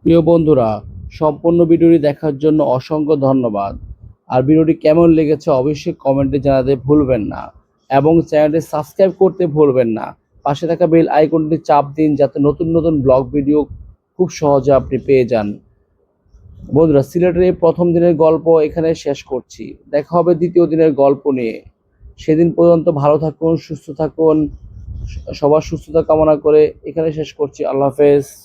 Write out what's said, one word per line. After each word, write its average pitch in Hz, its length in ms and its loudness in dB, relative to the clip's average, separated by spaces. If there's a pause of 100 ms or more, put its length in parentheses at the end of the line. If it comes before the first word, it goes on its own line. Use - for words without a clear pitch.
প্রিয় 165 180 4
বন্ধুরা, 156 460 2 (440)
সম্পূর্ণ 165 520 -2
ভিডিওটি 165 340 4
দেখার 147 400 -2
জন্য 151 260 0
অসংখ্য 143 520 -2
ধন্যবাদ। 120 580 -2 (520)
আর 127 160 0
ভিডিওটি 156 320 2
কেমন 165 360 2
লেগেছে 156 400 0
অবশ্যই 143 440 -2
কমেন্টে 135 440 -2
জানাতে 135 380 0
ভুলবেন 127 480 0
না - 180 -10 (480)
এবং 139 220 2 (100)
চ্যানেলটি 151 380 0 (100)
সাবস্ক্রাইব 170 480 -2
করতে 185 280 0
ভুলবেন 143 420 2
না। - 180 -6 (380)
পাশে 143 220 -4
থাকা 170 200 0
বেল 165 220 4
আইকনটি 156 500 0
চাপ 143 260 0 (100)
দিন 156 220 0
যাতে 139 240 -2
নতুন 147 300 0
নতুন 165 320 0
ব্লগ 131 280 2
ভিডিও 143 280 0 (540)
খুব 180 180 -2
সহজে 143 420 0
আপনি 131 260 0
পেয়ে 131 260 0
যান। 110 240 -2 (1200)
বন্ধুরা, 147 300 4
সিলেটের 180 420 0
এই 180 160 2
প্রথম 170 320 0
দিনের 170 240 2
গল্প 160 300 2 (140)
এখানে 156 340 -2
শেষ 143 280 -6
করছি। 117 420 -12 (260)
দেখা 147 240 -4
হবে 175 200 2
দ্বিতীয় 170 320 0
দিনের 160 260 2
গল্প 139 300 0 (100)
নিয়ে। 120 240 -4 (600)
সেদিন 160 360 0
পর্যন্ত 170 380 2
ভালো 147 280 0
থাকুন, 160 380 -4
সুস্থ - 300 -12 (120)
থাকুন। 156 380 0 (1000)
সবার 151 280 0
সুস্থতা 160 400 -4
কামনা 156 340 2
করে 151 260 4 (220)
এখানে 160 280 -6
শেষ 151 200 -8
করছি। 143 320 -8
আল্লাহ 135 260 -2
হাফেজ। 143 360 2 (180)